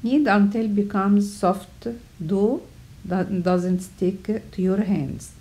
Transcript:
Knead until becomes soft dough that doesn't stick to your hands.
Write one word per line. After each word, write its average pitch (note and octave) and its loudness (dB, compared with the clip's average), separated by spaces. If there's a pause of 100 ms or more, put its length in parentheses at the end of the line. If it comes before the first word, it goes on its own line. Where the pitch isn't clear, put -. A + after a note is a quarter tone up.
Knead C4+ 2
until G#3 4
becomes G3+ 2 (120)
soft F#3+ -2 (380)
dough G3+ 0 (420)
that F#3 -2
doesn't F3+ 0
stick G3 -4
to F#3+ -4
your F#3+ 0 (120)
hands. C3+ -6